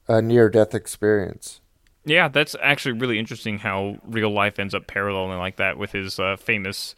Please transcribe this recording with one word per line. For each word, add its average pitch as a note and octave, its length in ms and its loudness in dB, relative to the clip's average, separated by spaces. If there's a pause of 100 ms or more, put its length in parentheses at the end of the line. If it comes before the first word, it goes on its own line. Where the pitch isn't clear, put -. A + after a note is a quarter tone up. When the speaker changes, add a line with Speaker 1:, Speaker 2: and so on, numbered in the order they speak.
Speaker 1:
uh, A2+ 120 4
near-death A2+ 540 6
experience. - 840 -2 (440)
Speaker 2:
Yeah, D#3+ 220 4
that's D3 340 0
actually C3+ 380 0
really A#2 220 0
interesting A2 400 -8
how G2+ 440 -4
real A2 260 -2
life G#2 280 0
ends G2 160 -4
up G2 140 -6
paralleling F#2+ 500 -4
like F#2 200 -6
that F#2+ 200 -2
with G2+ 140 -8
his, G2 260 -6
uh, F#2+ 180 -2
famous G2+ 600 -6